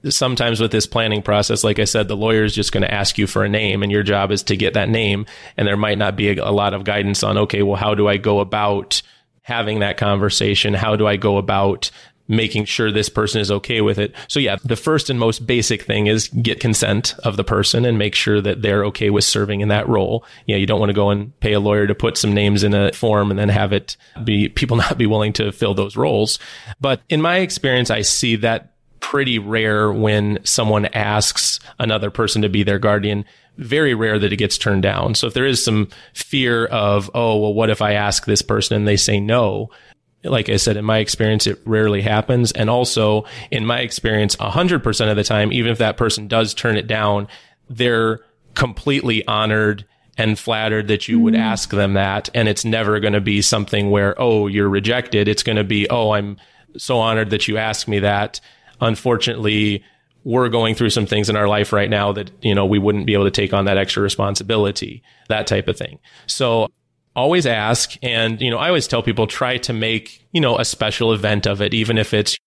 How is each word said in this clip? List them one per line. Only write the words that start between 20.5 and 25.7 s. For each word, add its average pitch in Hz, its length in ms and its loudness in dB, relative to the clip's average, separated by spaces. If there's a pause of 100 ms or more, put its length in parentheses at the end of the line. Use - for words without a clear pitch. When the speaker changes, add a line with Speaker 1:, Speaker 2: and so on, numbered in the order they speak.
Speaker 1:
you 98 100 2
don't 107 120 2
wanna 101 140 2
go 101 160 2
and 104 320 -2
pay 107 140 2
a 104 60 2
lawyer 104 260 2
to 101 80 0
put 113 240 -2
some 104 160 2
names 104 300 2
in 101 100 4
a 101 180 2
form 104 380 0
and 98 100 -2
then 104 80 2
have 101 240 2
it - 240 -4 (280)
be, 104 260 2
people 120 260 -2
<laughs> 110 80 2
not - 140 -2
be 117 80 2
willing 107 280 0
to 104 180 -2
fill 107 200 -2